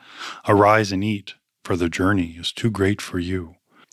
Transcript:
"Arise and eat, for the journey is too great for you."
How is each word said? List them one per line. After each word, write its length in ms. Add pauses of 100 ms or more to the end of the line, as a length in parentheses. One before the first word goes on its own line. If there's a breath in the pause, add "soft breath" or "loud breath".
(460 loud breath)
"Arise 460
and 100
eat, 300 (300)
for 140
the 120
journey 500
is 140
too 180
great 300
for 180
you." 380 (360 loud breath)